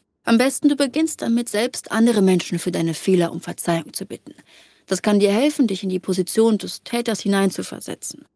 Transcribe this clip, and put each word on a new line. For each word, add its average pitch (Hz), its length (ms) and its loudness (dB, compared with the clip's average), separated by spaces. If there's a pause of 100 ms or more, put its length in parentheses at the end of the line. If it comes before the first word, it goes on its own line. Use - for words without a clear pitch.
(260)
Am 233 120 4
besten, 269 300 2
du 285 80 2
beginnst 311 460 -2
damit, 233 260 -2
selbst 233 460 -4
andere 220 280 4
Menschen 185 380 2
für 175 140 -4
deine 165 200 -2
Fehler 175 380 0
um 165 80 -10
Verzeihung - 540 -4
zu - 120 -8
bitten. - 280 -16 (520)
Das 185 160 -2
kann 208 200 4
dir 196 100 4
helfen, 262 360 2
dich 196 160 -4
in 190 60 -2
die 185 120 -2
Position 208 560 2
des - 260 -8
Täters 233 380 -4
hineinzuversetzen. - 1040 -2 (100)